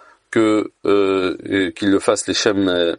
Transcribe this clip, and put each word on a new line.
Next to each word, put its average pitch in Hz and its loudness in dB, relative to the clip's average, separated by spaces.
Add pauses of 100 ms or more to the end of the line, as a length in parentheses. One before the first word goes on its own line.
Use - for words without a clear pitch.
(300)
que, 107 0 (120)
euh, 95 0 (100)
euh, 95 -2
qu'il 101 -2
le 98 4
fasse - 0
les 90 -2
Shem, 98 0
euh, 87 0